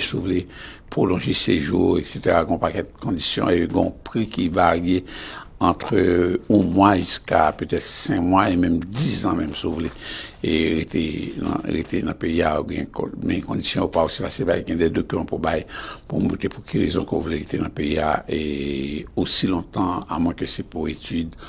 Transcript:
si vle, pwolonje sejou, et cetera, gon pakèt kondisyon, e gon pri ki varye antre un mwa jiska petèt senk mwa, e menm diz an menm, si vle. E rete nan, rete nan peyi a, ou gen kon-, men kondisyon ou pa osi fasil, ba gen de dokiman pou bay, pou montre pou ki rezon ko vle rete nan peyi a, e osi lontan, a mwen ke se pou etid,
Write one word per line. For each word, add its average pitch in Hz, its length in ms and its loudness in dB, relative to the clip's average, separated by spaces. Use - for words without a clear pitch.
si - 180 -4
vle, 90 220 0
pwolonje 92 400 2
sejou, 90 640 2
et 80 120 -2
cetera, 85 360 2
gon 85 160 -2
pakèt 85 300 -2
kondisyon, - 480 -2
e 87 220 4
gon 87 180 2
pri 113 240 -2
ki 90 240 -2
varye 87 460 4
antre 92 400 4
un 101 240 8
mwa 98 240 8
jiska 85 480 2
petèt 78 300 -2
senk 90 400 0
mwa, 95 240 6
e 87 80 2
menm 85 240 2
diz 104 420 -2
an 87 140 0
menm, 78 180 -4
si - 140 -4
vle. 82 180 -4
E 80 100 0
rete 80 280 -2
nan, - 260 -4
rete 80 400 -2
nan 82 140 -6
peyi 82 260 0
a, 78 140 2
ou 85 100 -4
gen 80 240 -6
kon-, - 320 -6
men 87 220 0
kondisyon - 400 -2
ou - 80 -8
pa 82 100 4
osi - 160 -4
fasil, - 300 -4
ba 90 100 2
gen 85 160 -4
de 82 160 4
dokiman - 320 -2
pou - 160 -6
bay, 80 240 -2
pou - 160 -2
montre - 320 -2
pou - 160 -16
ki - 140 0
rezon 82 260 -2
ko 78 160 -2
vle 80 160 -2
rete - 220 -6
nan 76 100 -4
peyi 78 300 -2
a, 76 100 2
e 71 800 -4
osi - 320 2
lontan, 90 560 -2
a 80 160 -4
mwen 85 160 0
ke 80 80 -6
se - 220 -6
pou 78 240 -4
etid, 82 420 -6